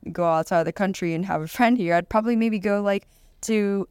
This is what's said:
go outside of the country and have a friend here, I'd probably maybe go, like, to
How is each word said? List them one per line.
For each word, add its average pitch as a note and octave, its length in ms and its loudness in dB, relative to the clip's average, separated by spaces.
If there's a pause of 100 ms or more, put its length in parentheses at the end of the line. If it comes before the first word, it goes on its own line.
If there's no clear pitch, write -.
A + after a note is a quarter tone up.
(120)
go F3 140 -2
outside E3 340 2
of D#3+ 60 2
the E3 60 -2
country F#3 420 -2
and E3+ 120 -2
have E3 160 -2
a D#3+ 60 -8
friend A#3+ 300 2
here, E3+ 180 2
I'd F3 120 0
probably A3+ 300 0
maybe A3 220 0
go, G3+ 220 0
like, G3+ 260 -2 (340)
to G3+ 500 0